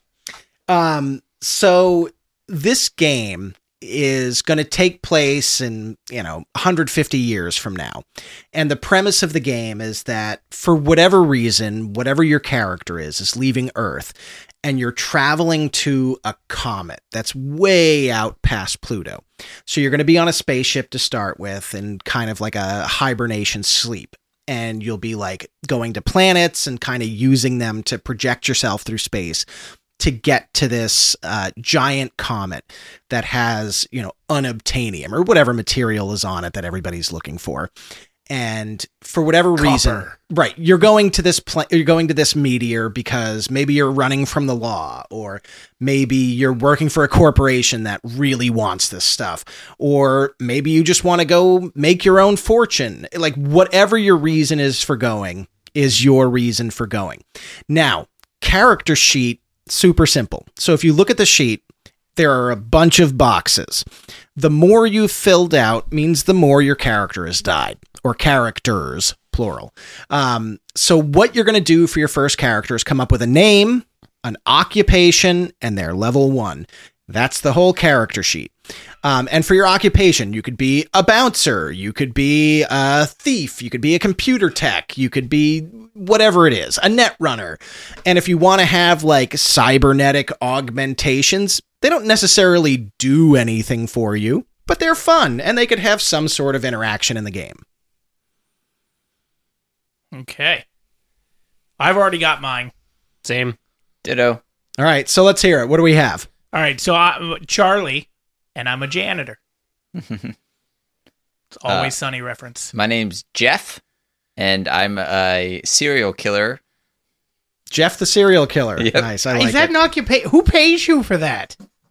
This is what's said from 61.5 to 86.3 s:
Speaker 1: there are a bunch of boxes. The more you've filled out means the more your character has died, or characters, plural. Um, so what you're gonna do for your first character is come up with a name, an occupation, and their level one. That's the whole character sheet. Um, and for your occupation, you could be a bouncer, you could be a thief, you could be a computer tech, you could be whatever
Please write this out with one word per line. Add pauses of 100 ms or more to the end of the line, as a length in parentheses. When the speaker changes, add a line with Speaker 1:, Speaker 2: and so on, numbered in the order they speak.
Speaker 1:
there
are
a
bunch
of
boxes. (520)
The
more
you've
filled
out
means
the
more
your
character
has
died, (260)
or
characters, (160)
plural. (360)
Um, (160)
so
what
you're
gonna
do
for
your
first
character
is
come
up
with
a
name, (400)
an (100)
occupation,
and
their
level
one. (400)
That's
the
whole
character
sheet. (520)
Um,
and
for
your
occupation,
you
could
be
a
bouncer,
you
could
be
a
thief,
you
could
be
a
computer
tech,
you
could
be (320)
whatever